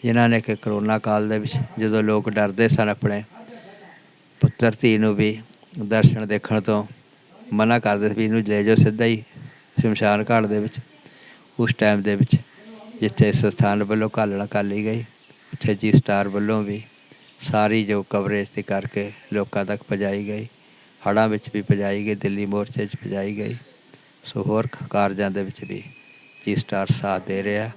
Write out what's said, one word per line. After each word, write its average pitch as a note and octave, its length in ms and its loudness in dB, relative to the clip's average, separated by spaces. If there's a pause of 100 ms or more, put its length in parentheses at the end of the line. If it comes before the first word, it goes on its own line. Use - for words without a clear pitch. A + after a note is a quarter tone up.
ਜਿਨ੍ਹਾਂ A#2 260 4
ਨੇ A2+ 120 4
ਕਿ A2 140 -4
ਕਰੋਨਾ G#2+ 440 -2
ਕਾਲ G#2+ 300 0
ਦੇ G#2+ 100 0
ਵਿੱਚ G#2+ 140 -6 (260)
ਜਦੋਂ A2 240 2
ਲੋਕ G#2+ 260 2
ਡਰਦੇ G#2 400 2
ਸਨ G#2+ 200 2
ਆਪਣੇ G#2 340 -2 (1160)
ਪੁੱਤਰ - 400 2
ਧੀ A2+ 160 4
ਨੂੰ G#2+ 180 2
ਵੀ G#2+ 240 0 (400)
ਦਰਸ਼ਨ G#2+ 480 4
ਦੇਖਣ G#2+ 340 0
ਤੋਂ G#2 220 0 (720)
ਮਨਾ A2 260 4
ਕਰਦੇ G#2 300 2
ਸੀ G#2 60 -2
ਵੀ A2 100 0
ਇਹਨੂੰ A2 220 2
ਲੈ G#2 160 2
ਜਾਓ A2 120 6
ਸਿੱਧਾ A2 300 4
ਹੀ A2+ 180 0 (580)
ਸ਼ਮਸ਼ਾਨ G#2+ 500 2
ਘਾਟ A2+ 140 4
ਦੇ G#2 140 0
ਵਿੱਚ, G#2+ 140 -4 (840)
ਉਸ A#2 180 2
ਟਾਈਮ G#2 240 2
ਦੇ G2+ 140 0
ਵਿੱਚ G#2 200 4 (680)
ਜਿੱਥੇ G#2+ 280 2
ਇਸ G2+ 160 2
ਸਥਾਨ G#2 380 2
ਵੱਲੋਂ G#2+ 340 0
ਘਾਲਣਾ G#2 380 -2
ਘਾਲੀ G2+ 300 -2
ਗਈ, A2 140 -2 (540)
ਉੱਥੇ A2+ 220 0
ਜੀ G#2 160 0
ਸਟਾਰ G2+ 360 4
ਵੱਲੋਂ G#2 360 0
ਵੀ G#2 180 -6 (600)
ਸਾਰੀ G#2+ 440 2
ਜੋ G2+ 180 0
ਕਵਰੇਜ G2+ 440 -2
ਤੇ - 140 -8
ਕਰਕੇ G2+ 500 -6 (220)
ਲੋਕਾਂ G2+ 320 -2
ਤੱਕ G2+ 180 -6
ਪਹੁੰਚਾਈ G2+ 440 -4
ਗਈ, G#2+ 180 -6 (640)
ਹੜ੍ਹਾਂ A2 200 4
ਵਿੱਚ G#2+ 240 -4
ਵੀ G#2 80 -2
ਪਹੁੰਚਾਈ G2+ 440 0
ਗਈ, G#2+ 100 -2
ਦਿੱਲੀ G2+ 300 -4
ਮੋਰਚੇ G2+ 400 -4
'ਚ G2+ 100 -10
ਪਹੁੰਚਾਈ G2+ 420 -6
ਗਈ। A2 180 -6 (680)
ਸੋ - 180 -8
ਹੋਰ G#2+ 260 0
ਕ-, - 220 -10
ਕਾਰਜਾਂ G2+ 420 0
ਦੇ G2 120 -4
ਵਿੱਚ F#2+ 200 -10
ਵੀ G2 200 -12 (640)
ਜੀ G#2 100 -2
ਸਟਾਰ G2 320 -4 (140)
ਸਾਥ F#2+ 260 -4
ਦੇ G2 160 -4
ਰਿਹਾ। G#2 340 -4